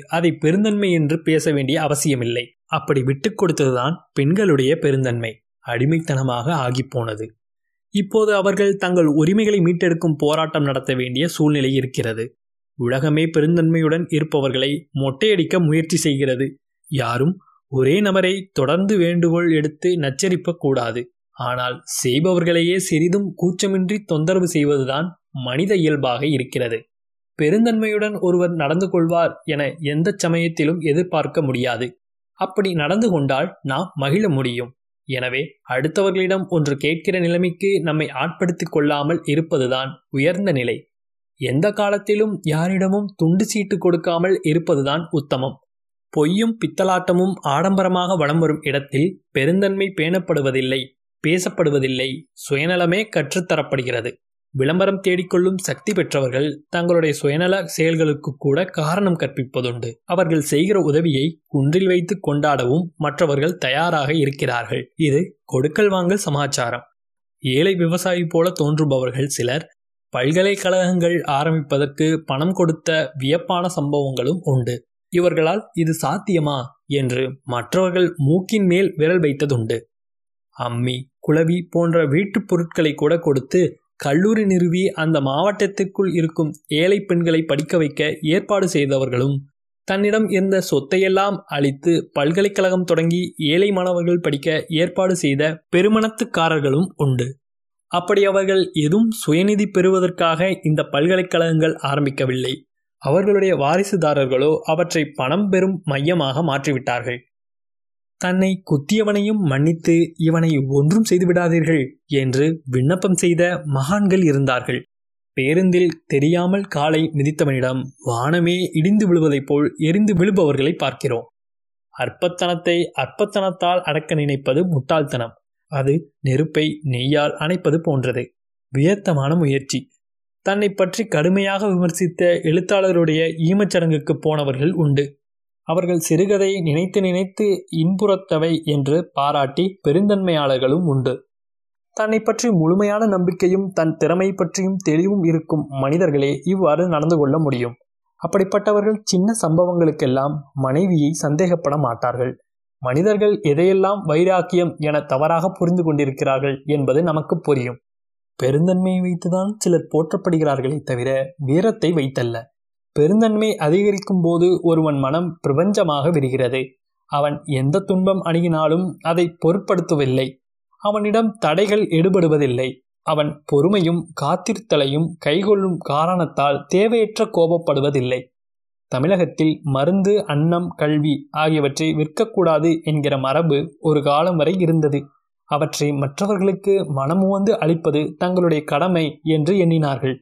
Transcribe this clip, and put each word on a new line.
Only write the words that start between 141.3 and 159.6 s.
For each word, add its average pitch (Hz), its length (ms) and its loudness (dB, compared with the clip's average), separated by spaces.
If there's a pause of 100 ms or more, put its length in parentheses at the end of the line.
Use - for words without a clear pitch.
தன்னை 220 220 0
பற்றி 220 320 -2
முழுமையான 202 540 2
நம்பிக்கையும் 185 640 0
தன் 160 260 0
திறமை 175 340 2
பற்றியும் 190 460 -2
தெளிவும் 180 460 2
இருக்கும் 160 460 0
மனிதர்களே 139 600 0 (120)
இவ்வாறு 175 440 2
நடந்து 160 300 2
கொள்ள 143 220 2
முடியும். 127 360 -2 (460)
அப்படிப்பட்டவர்கள் 202 800 0
சின்ன 196 380 0
சம்பவங்களுக்கெல்லாம் 156 920 2 (180)
மனைவியை 147 580 2 (100)
சந்தேகப்பட 156 560 0
மாட்டார்கள். 123 560 -4 (480)
மனிதர்கள் 196 600 0
எதையெல்லாம் 190 600 2
வைராக்கியம் 175 760 2
என 151 240 -2
தவறாக 156 480 0
புரிந்து 180 340 0
கொண்டிருக்கிறார்கள் 139 800 0
என்பது 143 380 0
நமக்கு 156 360 -2
புரியும். 123 400 -2 (600)
பெருந்தன்மையை 185 640 2
வைத்துதான் 180 560 -2
சிலர் 165 340 0